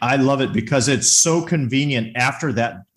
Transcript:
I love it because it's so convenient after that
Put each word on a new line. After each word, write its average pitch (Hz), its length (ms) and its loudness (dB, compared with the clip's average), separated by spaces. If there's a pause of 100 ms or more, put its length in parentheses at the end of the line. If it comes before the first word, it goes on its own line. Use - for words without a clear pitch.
I 123 140 0
love 135 260 2
it 113 120 -2
because 117 340 0
it's 135 240 2
so 165 320 2
convenient 135 720 -2
after 135 360 -2
that 110 280 -2 (160)